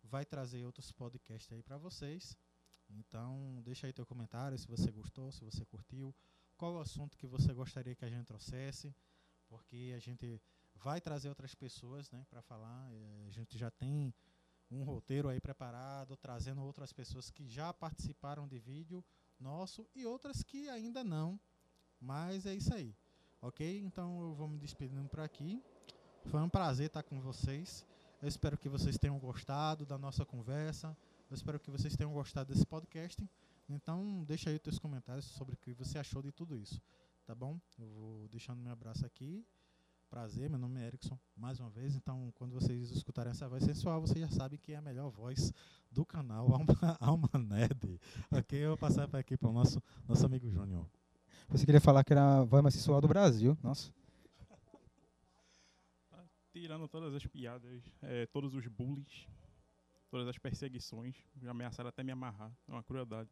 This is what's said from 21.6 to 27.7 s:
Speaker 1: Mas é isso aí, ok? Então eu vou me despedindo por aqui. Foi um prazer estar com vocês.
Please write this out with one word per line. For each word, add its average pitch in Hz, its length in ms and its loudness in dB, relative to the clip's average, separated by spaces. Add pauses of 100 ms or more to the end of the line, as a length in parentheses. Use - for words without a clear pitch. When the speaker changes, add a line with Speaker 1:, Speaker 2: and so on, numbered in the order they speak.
Speaker 1:
Mas 170 460 -6
é 196 80 -4
isso - 220 0
aí, 117 200 -8 (460)
ok? 160 380 -6
Então 180 420 -8
eu 165 140 -8
vou 151 120 -6
me 151 120 -8
despedindo 139 500 -8
por 156 100 -8
aqui. 156 400 -8 (680)
Foi 151 180 2
um 175 60 2
prazer 156 380 4
estar 151 140 -6
com 135 180 -8
vocês. 135 680 -4 (340)